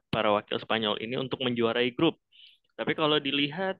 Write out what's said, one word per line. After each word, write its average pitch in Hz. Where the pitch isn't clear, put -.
para 110
wakil 107
Spanyol 110
ini 117
untuk 131
menjuarai 120
grup. 165
Tapi 120
kalau 151
dilihat, 143